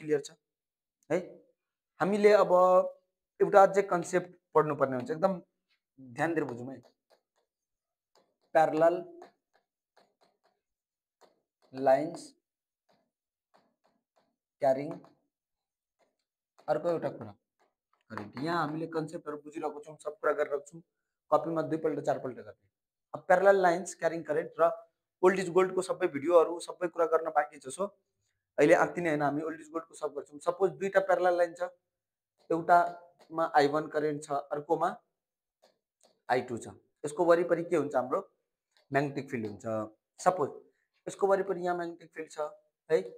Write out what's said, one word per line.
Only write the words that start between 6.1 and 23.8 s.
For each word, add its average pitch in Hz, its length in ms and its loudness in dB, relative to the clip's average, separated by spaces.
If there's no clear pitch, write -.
दिएर 151 180 -2
बुझौँ 120 200 -12
है। 123 80 -16
प्यारलल 160 400 4
लाइन्स 135 460 0
क्यारिङ 139 300 0
अर्को 156 220 -2
एउटा 156 280 -2
कुरा 107 160 -14
करेन्ट। 107 320 -12
यहाँ 170 180 -2
हामीले 156 340 -6
कन्सेप्टहरू 156 480 -8
बुझिरहेको 151 360 -8
छौँ, 151 200 -18
सब - 220 -12
कुरा 151 120 2
गरिरहेको 143 380 -4
छौँ, 165 100 -20
कपीमा 160 380 0
दुईपल्ट 156 360 -4
चारपल्ट 131 320 -4
गर्ने। 104 300 -20
अब - 140 -14
प्यारलल 190 340 6
लाइन्स 180 400 0